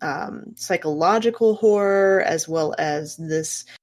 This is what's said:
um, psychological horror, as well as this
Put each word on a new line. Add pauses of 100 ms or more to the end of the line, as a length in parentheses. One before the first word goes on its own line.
um,
psychological
horror,
as
well
as
this (180)